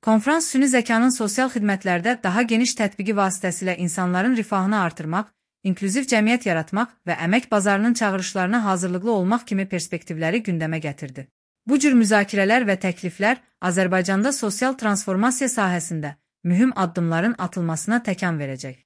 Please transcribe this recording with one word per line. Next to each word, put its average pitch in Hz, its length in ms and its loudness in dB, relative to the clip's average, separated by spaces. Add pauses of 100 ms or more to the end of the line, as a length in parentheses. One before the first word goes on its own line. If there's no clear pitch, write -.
Konfrans 269 520 2
süni 269 160 4
zəkanın 240 440 2
sosial 247 400 0
xidmətlərdə 202 680 0
daha 196 180 2
geniş 233 360 2
tətbiqi 202 400 -2
vasitəsilə 185 600 -2
insanların 180 600 0
rifahını 208 440 0
artırmaq, 170 500 -4 (320)
inklüziv 196 460 -2
cəmiyyət 233 400 2
yaratmaq 180 440 -2 (140)
və 170 180 -2
əmək 220 260 0
bazarının 208 420 2
çağırışlarına 196 720 -2
hazırlıqlı 185 460 0
olmaq 214 340 0
kimi 196 200 -2
perspektivləri 170 800 -4
gündəmə 160 360 -2
gətirdi. 139 460 -10 (400)
Bu 269 120 2
cür 269 180 4
müzakirələr 208 720 4
və 190 80 2
təkliflər 190 640 -2 (200)
Azərbaycanda 185 680 2
sosial 254 460 -2
transformasiya 214 720 0
sahəsində 170 640 -2 (300)
mühüm 190 320 4
addımların 175 640 0
atılmasına 175 680 -2
təkan 180 340 -2
verəcək. 135 460 -8